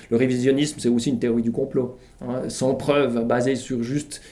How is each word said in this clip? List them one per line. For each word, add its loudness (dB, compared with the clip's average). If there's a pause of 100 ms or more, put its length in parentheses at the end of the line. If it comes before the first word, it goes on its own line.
le 2
révisionnisme, 2
c'est 0
aussi 2
une 0
théorie 2
du 0
complot, -2 (240)
hein, -6
sans 0
preuve, 2
basée 2
sur -4
juste -6 (100)